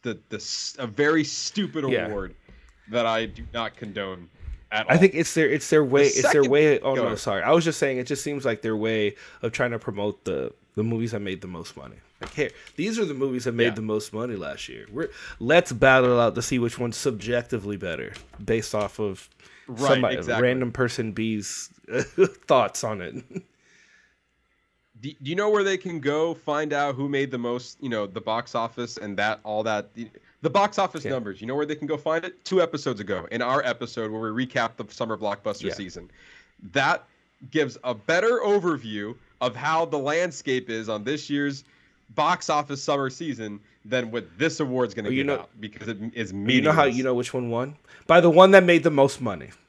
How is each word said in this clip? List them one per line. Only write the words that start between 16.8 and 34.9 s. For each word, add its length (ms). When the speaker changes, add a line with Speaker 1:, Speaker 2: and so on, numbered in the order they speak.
Speaker 2:
subjectively 800
better 360
based 320
off 260
of 280
Speaker 1:
Right, 260
Speaker 2:
somebody, 240
Speaker 1:
exactly. 260
Speaker 2:
random 300
person 400
B's 580
<laughs> 0
thoughts 380
on 160
it." 240
Speaker 1:
Do, 100
do 80
you 60
know 140
where 140
they 120
can 240
go 340
find 380
out 220
who 140
made 220
the 80
most, 440
you 60
know, 180
the 140
box 340
office 420
and 220
that, 260
all 200
that? 260
The 80
box 280
office 260
Speaker 2:
Yeah. 60
Speaker 1:
numbers, 300
you 60
know 100
where 100
they 80
can 120
go 100
find 280
it? 200
Two 180
episodes 380
ago, 300
in 120
our 220
episode 460
where 220
we 140
recapped 300
the 160